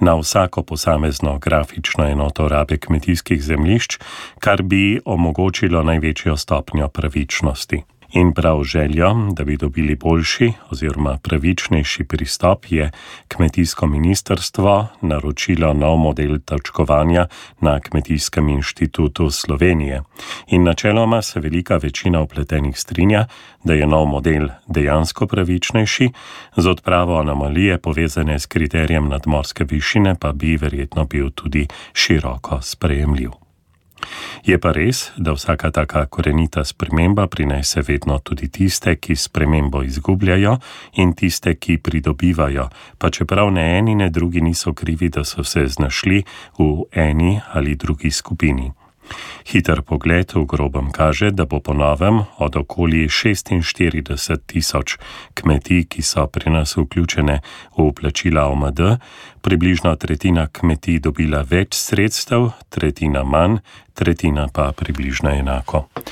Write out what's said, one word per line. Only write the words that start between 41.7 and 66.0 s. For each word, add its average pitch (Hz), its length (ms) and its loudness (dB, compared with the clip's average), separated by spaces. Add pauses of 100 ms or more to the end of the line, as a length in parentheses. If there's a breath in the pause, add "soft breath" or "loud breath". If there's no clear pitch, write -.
pridobivajo, 73 880 0 (300 loud breath)
pa 80 120 2
čeprav 101 420 2
ne 85 260 2
eni 110 160 2
ne 98 160 2
drugi 85 300 0
niso 82 320 0
krivi, 82 360 -2
da 73 160 -2
so - 200 -6
se 71 220 0
znašli 78 560 0 (360 loud breath)
v 78 340 2
eni 82 480 2 (120)
ali 73 240 0
drugi 78 340 -2
skupini. 65 600 -2 (800 loud breath)
Hiter - 320 2
pogled 82 520 0
v 80 120 2
grobem 69 460 -2
kaže, 78 380 2
da 95 140 0
bo 73 160 -4
po 73 140 -4
novem 73 460 2 (180)
od 76 180 -2
okoli 80 520 0
šestinštirideset 80 1400 -2
tisoč - 500 -4 (380 loud breath)
kmetij, 82 560 2
ki - 120 -8
so 73 240 0
pri - 240 -4
nas 78 260 0
vključene 73 640 0 (360 loud breath)
v 78 160 4
plačila 76 540 0
O 69 80 0
M 69 160 0
D, 101 260 2 (460 loud breath)
približno 87 540 2
tretjina 82 500 0
kmetij 80 540 0
dobila 76 420 0
več 90 320 0
sredstev, 117 800 0 (160)
tretjina 73 560 -2
manj, 82 340 2 (360 loud breath)
tretjina 73 540 0
pa 71 240 -2
približno 69 580 -4
enako. 69 580 -2 (240 loud breath)